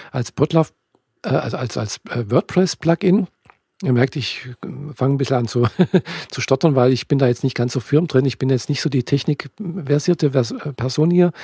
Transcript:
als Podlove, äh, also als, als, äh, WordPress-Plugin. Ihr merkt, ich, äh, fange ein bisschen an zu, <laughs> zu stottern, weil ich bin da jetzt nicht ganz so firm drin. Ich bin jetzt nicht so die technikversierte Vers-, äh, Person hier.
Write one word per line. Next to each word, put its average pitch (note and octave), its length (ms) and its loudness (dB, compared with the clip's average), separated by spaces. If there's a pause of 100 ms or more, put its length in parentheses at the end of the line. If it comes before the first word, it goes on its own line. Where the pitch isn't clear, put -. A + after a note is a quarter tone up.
(100)
als B2 220 -4
Podlove, D3+ 380 2 (520)
äh, G#3+ 60 -4
also C#3 280 0
als, B2 220 -4
als, A2 220 -6 (100)
äh, A#2+ 180 -4
WordPress-Plugin. F3+ 1000 0 (540)
Ihr C3+ 100 0
merkt, B2 240 0
ich, - 320 -8 (160)
äh, - 280 -12
fange C#3 220 0
ein C3+ 40 -2
bisschen C3+ 180 -2
an A#2 120 -2
zu, A#2+ 180 0 (320)
<laughs> - 320 -8
zu - 100 -10
stottern, C#3 340 2
weil C3 180 6
ich A#2+ 140 -2
bin C#3+ 140 2
da C3 80 4
jetzt B2 160 -2
nicht C3 120 0
ganz A#2+ 160 -2
so B2+ 80 -2
firm D#3 280 0
drin. C3 180 2
Ich B2+ 120 -2
bin C3 120 0
jetzt B2+ 180 0
nicht D3 140 -2
so D3 80 0
die B2+ 140 0
technikversierte D3 1300 -2
Vers-, B2 180 2
äh, G#3 220 -8
Person D3 400 0
hier. F3 180 6 (140)